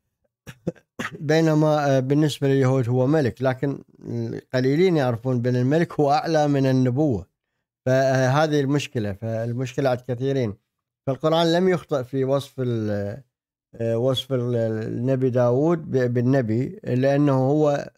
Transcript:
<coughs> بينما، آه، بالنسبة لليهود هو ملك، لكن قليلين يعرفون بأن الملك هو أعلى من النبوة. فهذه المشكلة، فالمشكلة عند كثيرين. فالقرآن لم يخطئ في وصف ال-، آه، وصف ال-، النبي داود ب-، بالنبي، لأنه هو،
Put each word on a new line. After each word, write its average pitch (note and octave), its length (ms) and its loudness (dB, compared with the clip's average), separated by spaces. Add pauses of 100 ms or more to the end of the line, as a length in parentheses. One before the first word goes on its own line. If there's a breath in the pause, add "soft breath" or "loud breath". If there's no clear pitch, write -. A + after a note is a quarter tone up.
(480)
<coughs> - 720 -12
بينما، D3+ 760 2
آه، - 20 4
بالنسبة C#3+ 480 0
لليهود C3 420 2
هو B2+ 180 2
ملك، C3+ 340 0
لكن C3 420 -2 (680)
قليلين D3 440 2
يعرفون B2 440 0
بأن B2 140 0
الملك C#3+ 440 0
هو C#3+ 120 4
أعلى D3+ 360 2
من C#3 180 2
النبوة. B2+ 680 0 (500)
فهذه C3+ 760 2
المشكلة، C3 540 -2
فالمشكلة A#2+ 760 -4
عند B2 180 -2
كثيرين. B2+ 480 -2 (520)
فالقرآن D#3+ 460 0
لم F#3 160 2
يخطئ D#3 340 0
في C3+ 220 -2
وصف C3+ 340 -2
ال-، A2 640 -4 (540)
آه، A#2 220 -2
وصف C3 360 -2
ال-، A#2+ 220 -2 (320)
النبي B2+ 420 0
داود B2+ 640 0
ب-، B2 220 0
بالنبي، B2 680 0
لأنه C#3 500 2
هو، C#3+ 640 0